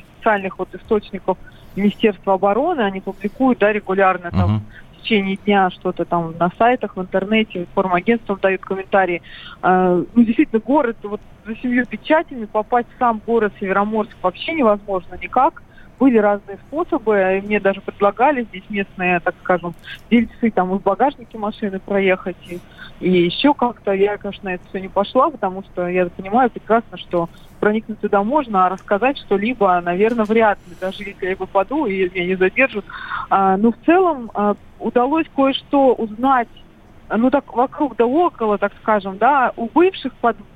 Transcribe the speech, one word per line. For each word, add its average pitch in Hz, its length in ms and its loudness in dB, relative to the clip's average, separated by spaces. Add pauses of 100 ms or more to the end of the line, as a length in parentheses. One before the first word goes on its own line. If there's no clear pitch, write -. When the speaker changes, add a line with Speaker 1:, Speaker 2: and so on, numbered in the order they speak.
(180)
Speaker 1:
официальных 196 400 -2
вот 185 160 -6
источников - 640 -4 (380)
Министерства 196 580 2
обороны, 233 480 0
они 190 180 -2
публикуют, 233 600 -2
да, 208 120 4
регулярно 190 580 0
там 92 200 2
Speaker 2:
Мгм. 107 120 0 (300)
Speaker 1:
в - 100 -20
течение 196 340 0
дня 196 340 2
что-то 180 340 -6
там 165 340 -2
на 175 200 0
сайтах, 233 380 0
в 190 40 -6
интернете, 190 600 -2
информагентствам 196 840 -2
дают 190 180 0
комментарии. 190 600 0 (400)
А, 180 400 2 (120)
ну, 240 100 6
действительно, 226 360 2
город 254 420 0
вот 208 180 -10 (260)
за 220 100 -10
семью 247 280 -2
печатями, 262 640 -2
попасть 233 500 -2
в - 20 -20
сам 226 280 0
город 220 340 0
Североморск 208 640 -2
вообще 185 320 -4
невозможно 202 680 0
никак. - 400 -4 (380)
Были 247 160 4
разные 202 400 0 (100)
способы, 214 720 -2
и 202 80 -8
мне 208 140 -2
даже 196 220 -2
предлагали 233 640 0
здесь 190 260 -14
местные, 180 500 -2
так 175 220 -4
скажем, 175 320 -2 (360)
дельцы, 226 400 0
там, 185 240 0
и 196 40 -2
в 190 40 -8
багажнике 233 540 -2
машины 208 420 -6
проехать, 190 580 -2 (120)
и, 175 100 -12 (400)
и 180 280 2
ещё 277 260 2
как-то. 240 400 -2
Я, 202 240 0
конечно, 196 340 -10
на 180 40 -4
это 180 160 -12
всё 196 80 -8
не 185 100 -10
пошла, 254 420 0
потому 190 340 -6
что 180 220 -6
я 180 200 0
понимаю 208 440 0
прекрасно, - 460 -2
что 170 320 -4 (320)
проникнуть 214 400 -2
туда 202 240 0
можно, 226 420 0
а 180 40 -2
рассказать 190 480 -2
что-либо, 196 640 0
наверное, 214 420 0
вряд 214 420 2
ли, 170 140 -20
даже 190 240 -8
если 196 220 -10
я 185 100 -2
попаду, 196 480 -2
и 190 240 0
меня 180 180 -4
не 185 100 0
задержат. 208 500 0 (420)
А, 190 300 2
но 226 120 4
в 226 140 -4
целом, 320 500 2
а, 202 220 0 (240)
удалось 262 460 0 (100)
кое-что 269 560 2
узнать, 233 560 0 (640)
ну, 240 160 2
так, - 240 -2
вокруг 254 420 -2
да 233 100 4
около, 247 520 0
так 202 140 -2 (100)
скажем, 196 360 -2
да, 254 380 2
у 233 120 -6
бывших 349 460 0
под-, 226 240 -2 (180)